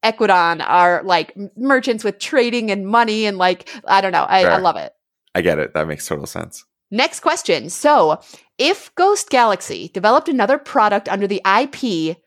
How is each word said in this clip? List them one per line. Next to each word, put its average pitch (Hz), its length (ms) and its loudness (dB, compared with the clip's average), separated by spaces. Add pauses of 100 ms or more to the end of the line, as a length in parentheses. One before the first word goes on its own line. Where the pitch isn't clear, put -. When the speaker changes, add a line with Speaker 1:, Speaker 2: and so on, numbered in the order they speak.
Speaker 1:
Equidon 185 640 2
are, 175 380 4
like, 165 320 0
m-, 196 200 -14
merchants 254 460 0
with 202 160 -4
trading 240 520 0
and 196 160 -4
money 220 400 0
and, 202 100 -4
like, 180 320 -2 (180)
I 196 140 4
don't 190 120 -2
know. 165 120 2
I, 190 160 2
I - 40 4
Speaker 2:
Fair. 170 160 4
Speaker 1:
love 180 160 0
it. - 180 -12 (400)
Speaker 2:
I 92 80 0
get 82 160 2
it. - 160 -4
That 78 120 0
makes 76 200 -10
total 73 200 -8
sense. - 380 -14 (260)
Speaker 1:
Next 233 300 -4
question. 180 480 -2
So, 180 520 2 (360)
if - 380 -2
Ghost 392 340 0
Galaxy 190 640 -2
developed 214 360 2
another 254 280 0
product 208 540 0
under 202 160 -2
the 196 180 -4
I 208 220 2
P 170 500 -4 (100)